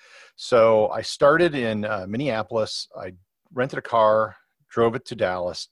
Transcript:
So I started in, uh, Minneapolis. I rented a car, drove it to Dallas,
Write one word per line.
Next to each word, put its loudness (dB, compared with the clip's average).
So 4
I -6
started 2
in, -2
uh, -6
Minneapolis. -4
I -14
rented -6
a -10
car, 2
drove 2
it -10
to -12
Dallas, -4